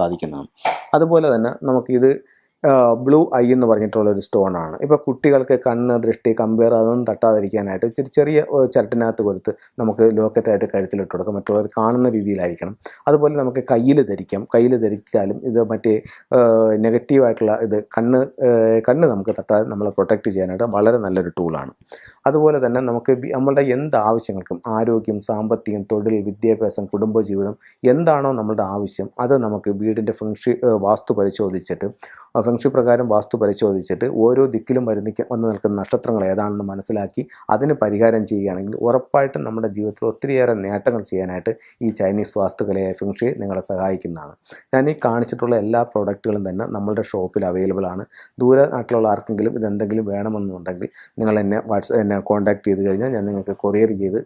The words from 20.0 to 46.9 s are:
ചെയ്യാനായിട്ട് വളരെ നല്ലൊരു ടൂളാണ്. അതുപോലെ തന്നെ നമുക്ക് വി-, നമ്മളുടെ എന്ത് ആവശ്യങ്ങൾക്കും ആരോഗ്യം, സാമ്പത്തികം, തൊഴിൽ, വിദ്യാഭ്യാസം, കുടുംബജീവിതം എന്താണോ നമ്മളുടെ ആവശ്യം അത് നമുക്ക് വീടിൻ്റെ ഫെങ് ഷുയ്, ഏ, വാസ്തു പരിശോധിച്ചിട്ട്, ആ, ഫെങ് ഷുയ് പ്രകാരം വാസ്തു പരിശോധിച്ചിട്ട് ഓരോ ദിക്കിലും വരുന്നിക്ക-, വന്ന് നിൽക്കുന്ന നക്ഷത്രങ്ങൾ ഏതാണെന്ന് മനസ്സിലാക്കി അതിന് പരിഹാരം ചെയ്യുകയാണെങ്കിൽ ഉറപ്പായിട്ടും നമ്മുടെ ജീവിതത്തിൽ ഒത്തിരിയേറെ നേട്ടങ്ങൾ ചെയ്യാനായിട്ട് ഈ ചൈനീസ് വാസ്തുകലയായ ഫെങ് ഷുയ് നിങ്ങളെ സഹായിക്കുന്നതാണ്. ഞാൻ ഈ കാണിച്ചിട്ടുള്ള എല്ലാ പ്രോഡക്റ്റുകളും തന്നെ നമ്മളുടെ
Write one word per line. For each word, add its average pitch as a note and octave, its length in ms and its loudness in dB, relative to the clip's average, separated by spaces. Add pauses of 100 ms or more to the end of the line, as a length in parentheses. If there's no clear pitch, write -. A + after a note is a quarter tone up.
ചെയ്യാനായിട്ട് F#2 320 -2 (100)
വളരെ A2+ 300 4
നല്ലൊരു F#2 320 0
ടൂളാണ്. D2+ 340 -4 (560)
അതുപോലെ D3+ 360 4
തന്നെ A#2+ 140 0 (100)
നമുക്ക് A#2 220 0 (100)
വി-, - 160 -6
നമ്മളുടെ C#3 240 2 (140)
എന്ത് C#3+ 200 -2
ആവശ്യങ്ങൾക്കും G#2 640 -2 (180)
ആരോഗ്യം, A2 420 0 (100)
സാമ്പത്തികം, G#2+ 600 -4
തൊഴിൽ, A2 240 0 (140)
വിദ്യാഭ്യാസം, G#2 640 -2
കുടുംബജീവിതം G#2 600 -2 (380)
എന്താണോ D3 460 2
നമ്മളുടെ G#2+ 260 -2 (100)
ആവശ്യം G2+ 340 -6 (160)
അത് C3+ 100 4 (100)
നമുക്ക് G#2 240 -4 (120)
വീടിൻ്റെ A2 300 -2 (100)
ഫെങ് G#2+ 200 -6
ഷുയ്, A#2+ 240 0
ഏ, A2 220 2
വാസ്തു G#2+ 320 0
പരിശോധിച്ചിട്ട്, F#2+ 680 -4 (480)
ആ, A#2 100 2
ഫെങ് A#2+ 160 0
ഷുയ് C3 120 0
പ്രകാരം B2 380 2
വാസ്തു G#2 280 0
പരിശോധിച്ചിട്ട് G2+ 640 -2 (160)
ഓരോ B2+ 200 4 (100)
ദിക്കിലും B2 380 -2
വരുന്നിക്ക-, G#2+ 420 -4
വന്ന് A2+ 180 -2
നിൽക്കുന്ന G#2 300 -2
നക്ഷത്രങ്ങൾ A2 500 -2
ഏതാണെന്ന് G#2 400 -2
മനസ്സിലാക്കി G2 520 -6 (320)
അതിന് C#3+ 280 0
പരിഹാരം A2 480 2
ചെയ്യുകയാണെങ്കിൽ G2 440 -4 (120)
ഉറപ്പായിട്ടും C3 600 0
നമ്മുടെ A2+ 300 -4
ജീവിതത്തിൽ G#2+ 340 -4
ഒത്തിരിയേറെ B2+ 440 0 (100)
നേട്ടങ്ങൾ G#2 460 -2
ചെയ്യാനായിട്ട് F#2 420 -4 (340)
ഈ A2 40 0 (100)
ചൈനീസ് G2+ 400 -2
വാസ്തുകലയായ F#2+ 600 -2
ഫെങ് G2+ 180 -6
ഷുയ് B2 140 -2 (100)
നിങ്ങളെ F#2+ 280 -6
സഹായിക്കുന്നതാണ്. E2+ 640 -6 (400)
ഞാൻ C3 180 2
ഈ - 20 -10 (100)
കാണിച്ചിട്ടുള്ള A#2+ 600 0
എല്ലാ A#2 180 0 (100)
പ്രോഡക്റ്റുകളും G2+ 560 -4
തന്നെ F#2+ 180 -6 (100)
നമ്മളുടെ G#2 340 -4